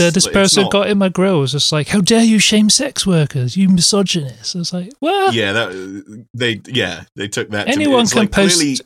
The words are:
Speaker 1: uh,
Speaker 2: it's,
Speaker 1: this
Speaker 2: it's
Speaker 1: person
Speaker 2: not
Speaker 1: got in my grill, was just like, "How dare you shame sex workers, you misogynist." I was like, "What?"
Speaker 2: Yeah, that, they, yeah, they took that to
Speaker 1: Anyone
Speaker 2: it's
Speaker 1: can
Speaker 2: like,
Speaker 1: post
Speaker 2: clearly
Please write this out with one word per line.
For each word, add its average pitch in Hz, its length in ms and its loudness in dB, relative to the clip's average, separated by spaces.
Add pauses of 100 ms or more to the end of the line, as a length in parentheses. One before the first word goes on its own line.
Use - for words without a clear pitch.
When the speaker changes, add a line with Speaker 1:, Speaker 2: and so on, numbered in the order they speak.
Speaker 1:
uh, 175 40 4
Speaker 2:
it's, 170 100 2
Speaker 1:
this 180 120 2
Speaker 2:
it's - 60 -6
Speaker 1:
person 196 320 2
Speaker 2:
not - 80 -4
Speaker 1:
got 202 160 2
in 208 80 0
my 196 140 0
grill, 180 300 0
was 131 120 -2
just 143 200 -2
like, 151 160 -2
"How 208 120 0
dare 226 240 2
you 220 140 4
shame 214 320 4
sex 262 360 -2
workers, 147 500 0
you 190 120 4
misogynist." 180 880 0
I - 20 -8
was 170 140 -6
like, 180 280 -8
"What?" 392 340 0
Speaker 2:
Yeah, 104 180 0
that, 101 720 -6 (100)
they, 113 320 -2
yeah, 92 380 -4 (120)
they 101 120 -6
took 101 220 -6
that 104 160 -4
to 220 60 -2
Speaker 1:
Anyone 285 320 2
Speaker 2:
it's 202 100 -2
Speaker 1:
can 233 80 2
Speaker 2:
like, 208 100 -2
Speaker 1:
post 190 280 2
Speaker 2:
clearly 139 240 0